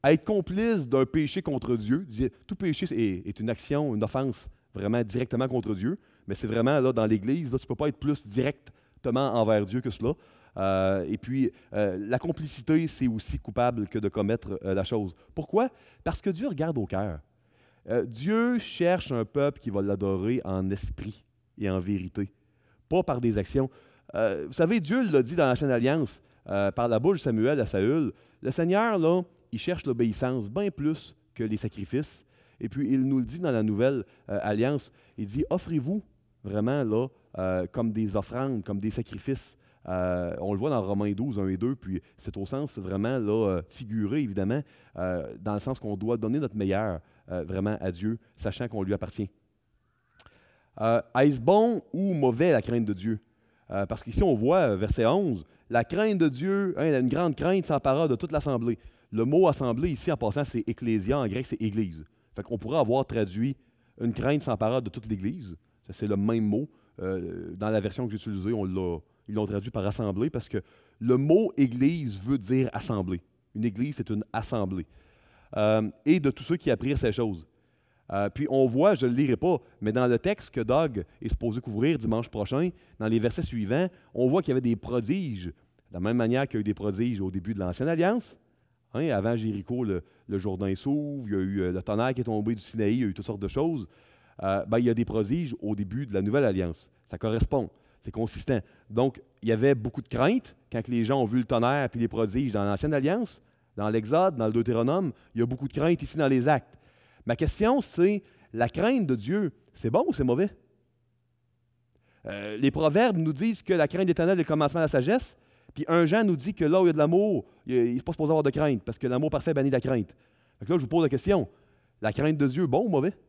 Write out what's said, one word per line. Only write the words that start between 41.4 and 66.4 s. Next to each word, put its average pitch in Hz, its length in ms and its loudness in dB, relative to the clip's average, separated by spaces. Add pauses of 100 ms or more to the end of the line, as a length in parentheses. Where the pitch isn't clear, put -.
et 95 100 -2
deux, 123 180 -2
puis 92 260 -8 (140)
c'est - 220 -12
au 98 80 -6
sens 139 320 -8
vraiment 101 400 -2
là, 107 300 2
euh, 90 200 0
figuré, 110 540 -4
évidemment, 104 400 0 (360)
euh, 87 420 -4
dans 104 160 -4
le 104 40 -2
sens 131 200 -6
qu'on 104 180 -6
doit 113 200 0
donner 113 220 -2
notre 120 160 -4
meilleur, 98 460 0 (300)
euh, 90 120 -4
vraiment 95 380 -2
à 92 100 -2
Dieu, 104 280 -4 (180)
sachant 113 300 -6
qu'on 110 160 -4
lui 98 100 0
appartient. 95 380 -6 (1500)
Euh, 113 220 2 (180)
est-ce 139 220 4
bon 208 400 4 (100)
ou 190 220 -2
mauvais 139 380 4
la 117 100 4
crainte 117 240 0
de 107 80 -2
Dieu ? 104 260 -4 (520)
Euh, 98 160 -2
parce - 160 -8
qu'ici, 117 180 -2
on 170 140 4
voit, 143 340 4
euh, 101 80 2
verset 107 280 2
onze, « 139 400 2 (260)
La 117 120 4
crainte 202 360 0
de 160 100 6
Dieu, 185 480 0
hein, 147 220 2
une 127 100 2
grande 156 260 0
crainte 185 300 2
s'empara 143 420 2
de 127 80 2
toute 160 160 -6
l'assemblée. » 123 460 0 (360)
Le 113 120 2
mot 170 220 6
assemblée 131 420 0
ici, 160 220 -2
en 147 40 2
passant, 120 280 -2
c'est 117 240 -4
ecclésia, 113 500 0
en 127 100 0
grec, 120 180 -4
c'est - 160 -6
église. 98 440 -4 (300)
Fait 101 80 -8
qu'on 117 140 -6
pourrait 113 200 -4
avoir 131 280 2
traduit « 110 520 -2 (420)
une 120 140 -2
crainte 139 300 0
s'empara 113 360 0
de 110 100 -6
toute 113 180 -14
l'église ». 104 500 -6 (300)
Ça, 92 60 -14
c'est 104 140 -6
le 104 80 2
même 110 300 2